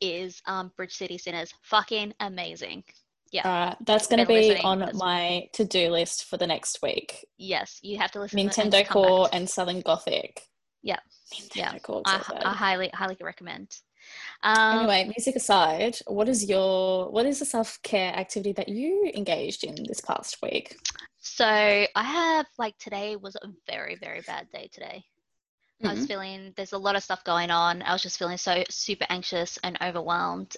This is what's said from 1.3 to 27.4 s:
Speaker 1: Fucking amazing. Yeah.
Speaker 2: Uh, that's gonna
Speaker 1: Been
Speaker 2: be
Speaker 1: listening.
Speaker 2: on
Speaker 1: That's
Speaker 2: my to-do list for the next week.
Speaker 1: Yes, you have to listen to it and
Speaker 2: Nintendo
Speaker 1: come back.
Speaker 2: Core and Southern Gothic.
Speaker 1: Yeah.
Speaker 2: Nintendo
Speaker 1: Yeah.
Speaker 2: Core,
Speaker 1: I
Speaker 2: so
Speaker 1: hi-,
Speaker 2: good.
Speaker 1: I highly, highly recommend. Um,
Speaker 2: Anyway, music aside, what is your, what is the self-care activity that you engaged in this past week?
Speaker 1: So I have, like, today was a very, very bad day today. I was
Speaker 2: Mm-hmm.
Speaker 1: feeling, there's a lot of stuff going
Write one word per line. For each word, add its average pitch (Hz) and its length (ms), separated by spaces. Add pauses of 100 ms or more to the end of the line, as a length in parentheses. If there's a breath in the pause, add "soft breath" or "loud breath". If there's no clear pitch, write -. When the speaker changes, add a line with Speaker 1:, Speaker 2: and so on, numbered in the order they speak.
Speaker 1:
Fucking 208 560
amazing. 175 640 (480)
Yeah. 185 180
Speaker 2:
Uh, 180 260 (100)
that's 214 240
gonna 233 180
Speaker 1:
Been 226 140
Speaker 2:
be 220 80
Speaker 1:
listening. 196 180
Speaker 2:
on 190 140
Speaker 1:
That's 196 180
Speaker 2:
my 180 540
to-do 185 380
list 170 340
for - 140
the 180 100
next - 340
week. - 420 (140)
Speaker 1:
Yes, 185 440
you 202 160
have 185 140
to 202 80
listen 202 180
to 196 80
it 196 120
and 208 140
Speaker 2:
Nintendo 196 140
Speaker 1:
come 202 160
back. 185 80
Speaker 2:
Core 185 220
and 180 160
Southern 180 320
Gothic. - 680 (340)
Speaker 1:
Yeah. - 160 (340)
Speaker 2:
Nintendo - 240
Speaker 1:
Yeah. - 220
Speaker 2:
Core, - 260
Speaker 1:
I 196 140
Speaker 2:
so - 60
Speaker 1:
hi-, - 140
Speaker 2:
good. - 80
Speaker 1:
I 196 60
highly, 190 420
highly 190 260
recommend. 175 580 (640 loud breath)
Um, 220 380
Speaker 2:
Anyway, 196 240 (120)
music 247 200
aside, 196 600 (100)
what 208 220
is 226 200
your, 185 640
what 226 160
is 285 120
the 294 80
self-care 202 680
activity 190 380
that 196 160
you 330 460
engaged 185 500
in - 100 (140)
this - 120
past - 420
week? - 340 (440 loud breath)
Speaker 1:
So - 260
I 208 420 (140)
have, 320 440 (120)
like, 220 200
today 208 380
was 196 200
a - 120 (180)
very, - 300
very 170 240
bad 160 320
day - 200
today. 151 300 (800)
I 214 60
was 202 120
Speaker 2:
Mm-hmm. 277 60
Speaker 1:
feeling, 190 500
there's 196 180
a 196 40
lot 196 180
of 196 60
stuff - 220
going 175 260